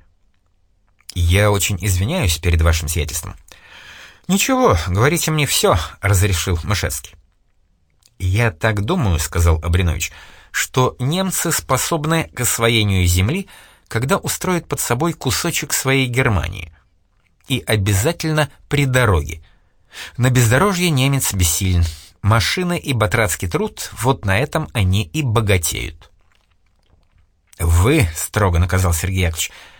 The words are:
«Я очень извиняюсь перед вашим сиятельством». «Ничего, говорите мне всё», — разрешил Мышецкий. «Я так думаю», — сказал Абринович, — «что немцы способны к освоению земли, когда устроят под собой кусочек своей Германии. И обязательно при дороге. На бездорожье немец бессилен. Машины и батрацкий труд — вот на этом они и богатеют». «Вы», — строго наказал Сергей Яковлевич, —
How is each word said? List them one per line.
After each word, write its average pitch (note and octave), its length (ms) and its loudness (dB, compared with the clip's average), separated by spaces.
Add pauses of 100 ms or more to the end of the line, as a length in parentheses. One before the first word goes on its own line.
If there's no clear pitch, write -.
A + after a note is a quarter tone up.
(1120)
«Я F#2 380 2
очень G2 300 -2
извиняюсь G2 560 -2
перед E2 240 0
вашим E2 260 0
сиятельством». C#2+ 480 -8 (920)
«Ничего, G#3 480 2 (120)
говорите B2+ 440 2
мне D3+ 140 0
всё», — D#3 320 2 (240)
разрешил F#2+ 600 2
Мышецкий. - 520 -4 (1040)
«Я G2+ 320 0
так G#2 340 -2
думаю», — A2 360 2
сказал E2 440 2
Абринович, — E2 480 0 (400)
«что - 480 0
немцы E3+ 520 -2
способны D#3 800 -2
к - 80 -6
освоению G#2+ 640 2
земли, G2 420 0 (400)
когда C3 300 0
устроят - 500 -4
под - 120 -6
собой D3 340 -2
кусочек - 600 -4
своей C3+ 340 0
Германии. A#2 680 0 (720)
И B2+ 200 -2
обязательно B2+ 840 0 (180)
при C#3+ 180 0
дороге. G#2+ 580 0 (720)
На B2 140 2
бездорожье D#3+ 580 2
немец C3+ 440 0
бессилен. F2+ 500 2 (400)
Машины F3 560 0
и C#3 140 -4
батрацкий G#2+ 540 -2
труд — G3 440 -4 (100)
вот A2+ 240 0
на G2 140 0
этом D3+ 340 -4
они G2 300 2
и - 180 -6
богатеют». G#2 920 -2 (1500)
«Вы», — F2 560 2
строго F#2+ 420 0
наказал F#2 340 0
Сергей F#2 340 -2
Яковлевич, — - 260 -4 (280)